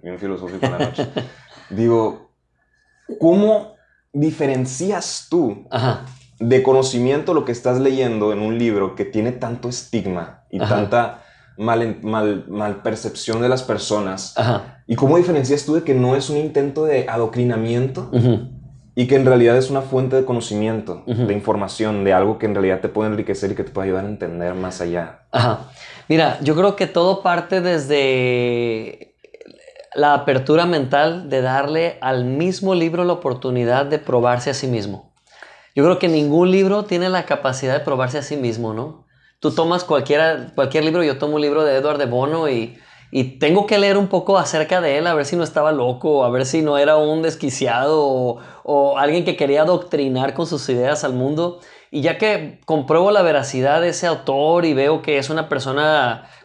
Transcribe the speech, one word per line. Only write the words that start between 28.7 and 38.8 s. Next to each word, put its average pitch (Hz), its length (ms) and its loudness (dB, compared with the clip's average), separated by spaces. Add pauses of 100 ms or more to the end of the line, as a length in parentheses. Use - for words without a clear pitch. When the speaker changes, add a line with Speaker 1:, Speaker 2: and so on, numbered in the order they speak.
Speaker 2:
la 147 180 4
apertura 139 520 2
mental 156 640 0
de 135 120 0
darle 143 600 0
al 127 240 -2
mismo 180 500 0
libro 170 300 0
la 175 80 2
oportunidad 127 720 0
de 147 120 0
probarse 123 520 0
a 139 40 -2
sí 131 140 -6
mismo. 101 460 -6 (600)
Yo 139 120 2
creo 180 140 4
que 185 100 0
ningún 160 420 4
libro 196 320 2
tiene 185 260 -2
la 185 160 -2
capacidad 131 480 -2
de 151 60 0
probarse 131 380 -2
a 143 40 -4
sí 143 160 -8
mismo, 117 360 -4
¿no? 139 320 -10 (340)